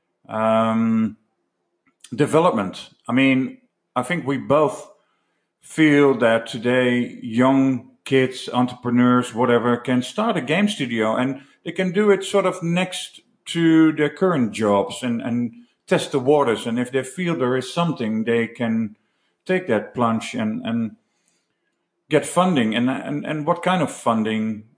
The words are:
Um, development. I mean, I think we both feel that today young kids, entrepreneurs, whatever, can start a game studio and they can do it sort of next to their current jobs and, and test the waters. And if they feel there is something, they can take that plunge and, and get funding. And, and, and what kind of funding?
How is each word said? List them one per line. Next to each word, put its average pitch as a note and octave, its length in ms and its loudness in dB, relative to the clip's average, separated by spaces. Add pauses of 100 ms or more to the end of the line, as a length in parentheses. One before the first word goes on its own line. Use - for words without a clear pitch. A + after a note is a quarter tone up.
(280)
Um, A2+ 880 0 (960)
development. C3+ 760 0 (180)
I A#2+ 40 -4
mean, C3 460 2 (380)
I B2 60 -2
think D#3 240 -6
we C#3 120 -2
both C#3 520 0 (720)
feel C#3+ 580 4
that A2+ 280 2
today B2 760 0
young C3 680 2 (140)
kids, C3 480 0
entrepreneurs, B2 840 2
whatever, A#2+ 420 2
can B2 260 -2
start G#3+ 340 -2
a E3 40 -2
game D#3+ 280 0
studio A#2 480 -2
and C3+ 260 -4 (220)
they E3+ 80 -8
can F#3 200 -4
do G#3 180 2
it G3 140 -2
sort G3 220 0
of - 160 -4
next F3 580 -6 (260)
to D#3+ 460 4
their D3+ 160 0
current D3 440 0
jobs G2+ 500 0
and, A#2 180 -4
and A#2+ 320 -4 (340)
test F3+ 260 0
the D3 60 0
waters. B2+ 480 2
And A#2 120 -2
if B2 140 -4
they C3 100 0
feel E3+ 340 -4
there B2+ 200 0
is B2+ 160 -6
something, A#2+ 520 -2
they A#2 220 0
can A2+ 500 -4 (480)
take F#3 220 -2
that G#2+ 280 -2
plunge A2+ 400 -2
and, A2 300 -4
and A2+ 320 -4 (1120)
get C#3+ 160 2
funding. D3+ 500 2
And, A#2+ 140 0
and, C#3+ 380 -6
and D3+ 200 -6
what E3+ 160 -2
kind F3+ 200 0
of C3 100 -2
funding? A2 720 -2 (140)